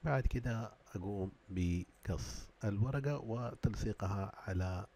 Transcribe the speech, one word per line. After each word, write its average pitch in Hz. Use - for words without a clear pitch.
بعد 139
كده 120
أقوم 98
بقص -
الورقة 135
وتلصيقها 107
على 92